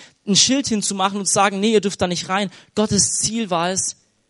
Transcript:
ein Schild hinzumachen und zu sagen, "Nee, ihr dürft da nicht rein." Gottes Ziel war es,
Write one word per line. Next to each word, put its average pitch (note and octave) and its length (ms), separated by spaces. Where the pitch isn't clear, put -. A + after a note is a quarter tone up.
ein G3 100
Schild C4 320
hinzumachen G3 500
und G3 80
zu - 80
sagen, G3+ 260
"Nee, A3 120
ihr G#3 80
dürft F#3+ 200
da F#3+ 60
nicht F3 220
rein." F#3+ 220
Gottes G#3+ 440
Ziel A3 320
war F3 200
es, - 260